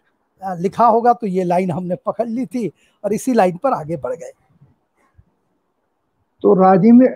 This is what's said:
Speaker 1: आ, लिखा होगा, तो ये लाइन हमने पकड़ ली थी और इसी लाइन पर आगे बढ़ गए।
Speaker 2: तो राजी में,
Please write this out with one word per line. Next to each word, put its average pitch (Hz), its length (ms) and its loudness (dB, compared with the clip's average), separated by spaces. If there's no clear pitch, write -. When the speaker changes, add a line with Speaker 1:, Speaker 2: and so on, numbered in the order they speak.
Speaker 1:
आ, 190 100 -8
लिखा 190 320 -2
होगा, 233 280 4
तो 240 140 -10
ये 185 160 -2
लाइन 180 280 -2
हमने 175 240 -8
पकड़ 214 320 -8
ली 233 180 -8
थी 214 260 -8
और 202 100 -4
इसी 247 200 -4
लाइन 185 240 0
पर 269 160 -4
आगे 156 240 -8
बढ़ - 180 -10
गए। - 160 -18
Speaker 2:
तो 202 120 4
राजी 190 380 4
में, 247 240 6